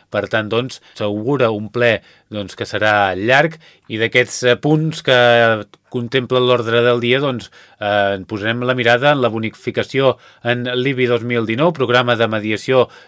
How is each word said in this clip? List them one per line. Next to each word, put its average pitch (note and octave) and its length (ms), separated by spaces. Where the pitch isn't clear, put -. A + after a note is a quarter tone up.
per G2+ 200
tant, A2 180
doncs, A#2 320
s'augura A2+ 560
un G#2+ 180
ple, A#2+ 320
doncs, G#2 260
que - 80
serà G#2 500
llarg C3+ 440
i A2 80
d'aquests, A2+ 460
eh, B2 120
punts D#3 480
que A#2 640
contempla B2+ 500
l'ordre A#2+ 420
del A#2+ 200
dia, A#2+ 180
doncs, C3 320
eh, G2+ 440
posarem A2 380
la B2 100
mirada B2 380
en C#3+ 100
la A#2+ 60
bonificació A2+ 880
en B2 180
l'ibi B2+ 440
dos A#2 160
mil A#2+ 220
dinou, C3+ 280
programa B2 420
de A2 140
mediació A2 580